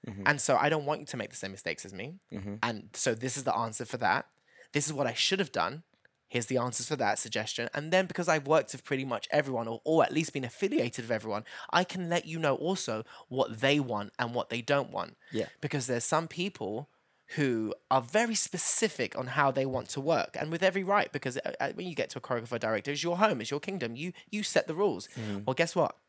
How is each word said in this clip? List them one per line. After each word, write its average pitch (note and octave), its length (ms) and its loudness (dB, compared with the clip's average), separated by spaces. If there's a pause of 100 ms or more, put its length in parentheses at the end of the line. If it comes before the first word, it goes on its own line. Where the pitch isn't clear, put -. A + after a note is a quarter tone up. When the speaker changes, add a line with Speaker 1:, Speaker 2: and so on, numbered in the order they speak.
Speaker 1:
Mm-hmm. G2+ 160 -8
Speaker 2:
And D3 160 4
so C3+ 160 4
I D3 140 4
don't D#3 160 0
want D3 140 -2
you D3 80 -12
to C3 100 -8
make G#2+ 100 -6
the - 80 -14
same G2 140 -8
mistakes E2+ 340 -8
as G2 80 -14
me. A2+ 220 -10 (180)
Speaker 1:
Mm-hmm. G2+ 300 -8
Speaker 2:
And A2+ 320 -4
so A#2+ 200 0
this A#2+ 220 -4
is C3+ 80 -4
the B2+ 100 0
answer A2+ 300 -2
for A#2+ 140 -6
that. G#2 260 2 (480)
This D3 140 2
is D3+ 80 -2
what C#3 120 0
I A#2 60 0
should - 260 0
have F#3 140 -2
done. G#2+ 300 0 (460)
Here's A#2+ 180 0
the B2+ 100 0
answers A#2+ 320 0
for D#3 80 -2
that G#2+ 220 2
suggestion. A2 560 -2
And D3+ 180 -2
then F#3 140 6
because E3+ 200 -2
I've D#3 200 2
worked D#3 260 4
with B2+ 120 -12
pretty C3+ 200 -2
much A#2+ 260 -4
everyone C3 380 2
or, A2+ 160 -6
or D#3+ 180 6
at - 120 4
least D#3 180 2
been C3+ 120 -4
affiliated B2 600 -2
with A2+ 60 -6
everyone, A2 340 -2 (260)
I F3+ 140 4
can F3+ 240 -6
let E3+ 160 2
you D#3+ 140 -6
know D3+ 160 4
also C#3+ 500 -2 (240)
what A#2+ 320 -2
they C#3+ 200 6
want G#2+ 380 -4
and A#2+ 140 0
what A#2+ 160 -2
they A#2+ 140 -4
don't C#3 280 2
want. F#2 280 -6 (120)
Speaker 1:
Yeah. A2 160 -2 (140)
Speaker 2:
Because C#3 280 -2
there's A#2+ 160 0
some E3 220 2
people D3 640 -6 (480)
who A2+ 380 2 (160)
are C3 100 6
very G#3+ 340 2
specific - 800 2
on B2+ 120 -4
how C#3 240 4
they C3+ 160 2
want C3 240 -4
to C#3+ 100 -6
work, C#3 400 0
and D#3 100 -4
with E3 140 0
every F#3+ 180 4
right, G3 300 2
because, C3 240 -4
uh, - 240 -4
uh, C3+ 140 2
when F#3 120 -6
you E3+ 80 -6
get - 160 -2
to - 80 -8
a - 20 -8
choreographer A#2+ 380 -2
director, A2 320 0
it's C#3+ 140 -2
your F3 140 0
home, G3+ 220 4
it's G2+ 120 -4
your D3 80 -2
kingdom. C3 340 -4
You, E3 180 -8 (180)
you G#3 120 -4
set - 240 2
the D#3+ 80 -4
rules. D#3+ 420 0
Speaker 1:
Mm-hmm. G#2+ 280 -4
Speaker 2:
Well, C3 100 0
guess E3 220 0
what? D3+ 180 2 (140)